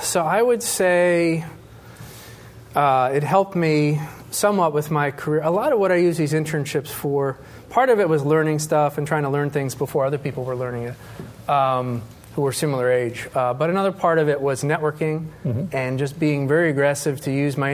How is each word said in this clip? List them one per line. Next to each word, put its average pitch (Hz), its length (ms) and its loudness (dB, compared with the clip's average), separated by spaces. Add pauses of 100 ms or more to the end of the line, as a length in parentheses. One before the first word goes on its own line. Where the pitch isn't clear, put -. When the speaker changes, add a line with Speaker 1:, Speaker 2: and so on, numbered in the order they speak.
Speaker 1:
so - 200 0
I 175 200 2
would 240 200 2
say, 175 840 2 (1300)
uh, 131 380 2
it 147 100 0
helped 190 320 2
me 151 440 2 (320)
somewhat 190 420 2
with 151 180 -2
my 143 200 0
career. 151 300 -2
A 156 100 0
lot 233 220 0
of 220 60 2
what 190 120 2
I 180 40 4
use 175 220 2
these 151 160 0
internships 156 560 -2
for, 139 480 -2 (320)
part 254 200 2
of 220 100 6
it 180 100 4
was 151 140 2
learning 156 360 2
stuff 151 380 0
and 147 100 -4
trying 151 160 0
to 139 60 -2
learn 143 200 0
things 139 240 -4
before 139 320 -2
other 143 120 -2
people 127 260 -6
were 127 120 -6
learning 123 280 -6
it, - 680 -14
um, 127 520 0 (340)
who 147 80 0
were 135 80 0
similar 127 400 0
age. 123 420 -2
Uh, 123 200 0
but 151 180 0
another 196 200 0
part 170 280 2
of 151 100 2
it 143 100 2
was 135 240 -2
networking 156 640 -2 (160)
Speaker 2:
Mm-hmm. 127 320 -4
Speaker 1:
and 131 220 -2
just 139 220 -4
being 143 280 2
very 160 220 4
aggressive 143 520 0
to 139 100 -2
use 139 260 0
my 139 160 0